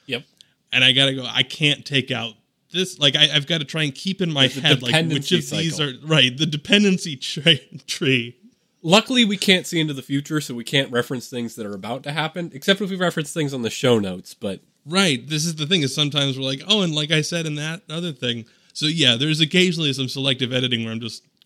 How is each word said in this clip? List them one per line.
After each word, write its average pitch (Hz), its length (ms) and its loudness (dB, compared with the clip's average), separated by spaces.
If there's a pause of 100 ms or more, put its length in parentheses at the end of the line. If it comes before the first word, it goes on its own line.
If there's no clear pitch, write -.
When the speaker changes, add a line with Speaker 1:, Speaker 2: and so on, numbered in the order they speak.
Speaker 1:
Yep. 123 180 -8 (480)
Speaker 2:
And 127 100 2
I 127 100 6
gotta 135 220 4
go, 127 160 -8
I 123 120 0
can't 139 420 0
take 131 260 -2
out 117 220 -4 (380)
this. 185 280 -4
Like, 143 160 4
I, 151 160 8
I've 147 160 0
gotta 160 200 -2
try 156 160 -4
and 143 120 -2
keep 190 280 -4
in 165 100 0
my 139 140 6
Speaker 1:
There's 143 100 -2
a 131 60 -6
Speaker 2:
head, 139 200 4
like, 123 120 0
which 160 340 0
Speaker 1:
dependency 180 80 4
Speaker 2:
of - 140 -4
these 156 260 -2
Speaker 1:
cycle. 131 260 -4
Speaker 2:
are, 147 40 -16
right, 135 280 4
the 151 120 -2
dependency 175 680 2
tra-, 156 420 0 (280)
tree. 123 520 -2 (480)
Speaker 1:
Luckily, 226 380 4
we 196 140 0
can't 185 280 2
see 165 140 -2
into 156 140 -2
the 131 80 -8
future, 143 400 -2
so 143 120 -10
we 120 80 -8
can't 135 300 0
reference 120 380 -2
things 120 240 -6
that 113 100 -10
are 101 100 -6
about 110 280 -8
to 143 100 -8
happen, 160 400 -4
except 190 300 0
if 185 80 -4
we 196 60 -4
reference 170 360 -2
things 143 220 -2
on 127 80 -4
the 107 80 -2
show 123 280 4
notes, 92 360 -4
but 98 260 -6 (260)
Speaker 2:
Right, 151 400 2
this 151 200 -2
is 165 100 -2
the 151 100 -4
thing, 180 140 2
is 135 140 0
sometimes 143 440 0
we're 135 60 -6
like, 135 240 -4
"Oh, 208 140 2
and 165 120 0
like 151 160 -4
I 156 120 2
said 165 240 -4
in 151 80 -4
that 156 340 -6
other 165 240 -6
thing." 120 320 -6 (300)
So, 151 100 -4
yeah, 151 320 4
there's 156 240 0
occasionally 165 540 2
some 127 160 -4
selective 135 420 -2
editing 123 320 0
where 113 80 -6
I'm 113 80 -6
just 117 240 -10 (220)